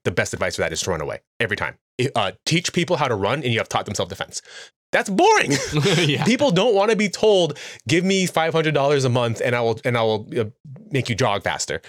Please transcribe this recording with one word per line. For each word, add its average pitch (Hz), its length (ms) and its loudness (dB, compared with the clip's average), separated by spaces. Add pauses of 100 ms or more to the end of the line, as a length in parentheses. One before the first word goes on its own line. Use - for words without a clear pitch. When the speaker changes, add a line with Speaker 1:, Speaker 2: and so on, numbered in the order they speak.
Speaker 1:
the 104 60 0
best - 220 -2
advice 92 240 -4
for - 40 -4
that 82 120 -2
is 82 80 -6
to 95 100 -4
run 80 100 -4
away - 200 -8 (200)
every 110 160 -2
time. - 200 -6 (220)
I, 127 160 0
uh, 101 160 0 (140)
teach 170 260 -2
people 175 260 0
how 143 100 -2
to 120 80 0
run, 104 280 -2
and 123 80 -2
you 110 80 0
have 98 100 -4
taught 104 160 -2
them 104 100 -8
self-defense. - 460 -6 (520)
That's 214 160 0
boring. 359 420 4
<laughs> 139 220 0
Speaker 2:
<laughs> 156 340 2
Yeah. 135 160 0
Speaker 1:
People 254 280 2
don't 202 220 2
wanna 202 220 2
be 202 140 0
told, 180 480 2 (280)
"Give 165 200 2
me 190 220 2
five 165 260 0
hundred 160 220 2
dollars 139 280 2
a 131 60 2
month, 117 340 0
and 123 140 0
I - 20 0
will, 117 240 0
and 120 140 0
I 117 60 2
will, 110 220 0 (140)
uh, 113 60 0 (460)
make 135 180 -2
you 117 60 -2
jog 101 280 0
faster." 76 460 -4